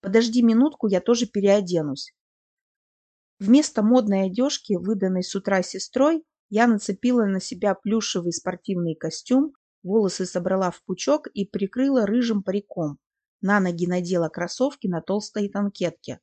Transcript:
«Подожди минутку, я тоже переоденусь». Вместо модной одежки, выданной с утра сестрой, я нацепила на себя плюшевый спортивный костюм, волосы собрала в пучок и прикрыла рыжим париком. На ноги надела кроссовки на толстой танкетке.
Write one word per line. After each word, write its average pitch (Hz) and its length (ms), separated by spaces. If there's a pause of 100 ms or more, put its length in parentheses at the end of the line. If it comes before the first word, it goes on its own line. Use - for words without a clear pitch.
«Подожди 226 380
минутку, 233 460
я 190 140
тоже 240 260
переоденусь». 180 880 (1300)
Вместо 233 420
модной 208 440
одежки, 233 480
выданной 185 500
с - 100
утра 196 280
сестрой, 294 640 (260)
я 220 160
нацепила 233 600
на 190 140
себя 185 360
плюшевый 196 560
спортивный 175 640
костюм, 269 560 (320)
волосы 190 420
собрала 185 460
в - 120
пучок 277 480
и 196 140
прикрыла 240 600
рыжим 220 360
париком. 185 560 (420)
На 202 200
ноги 175 260
надела 175 420
кроссовки 208 600
на 170 120
толстой 208 480
танкетке. 196 760